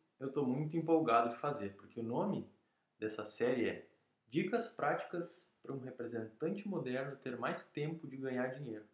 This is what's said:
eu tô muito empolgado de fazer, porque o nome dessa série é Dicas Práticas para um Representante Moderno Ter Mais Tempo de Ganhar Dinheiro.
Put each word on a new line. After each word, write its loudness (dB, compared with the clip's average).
eu -4
tô 2
muito 2
empolgado 6
de -6
fazer, -2
porque -14
o -2
nome 0
dessa -4
série 2
é -6
Dicas 0
Práticas -2
para -8
um -4
Representante -4
Moderno -2
Ter -6
Mais -2
Tempo -4
de -10
Ganhar 0
Dinheiro. -6